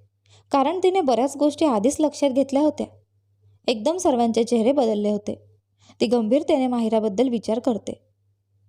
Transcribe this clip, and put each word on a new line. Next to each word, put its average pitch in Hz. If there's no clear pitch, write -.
कारण 285
तिने 370
बऱ्याच 262
गोष्टी 294
आधीच 247
लक्षात 285
घेतल्या 269
होत्या. 294
एकदम 262
सर्वांचे 240
चेहरे 226
बदलले 220
होते. -
ती 269
गंभीरतेने 254
माहिराबद्दल 226
विचार 226
करते. -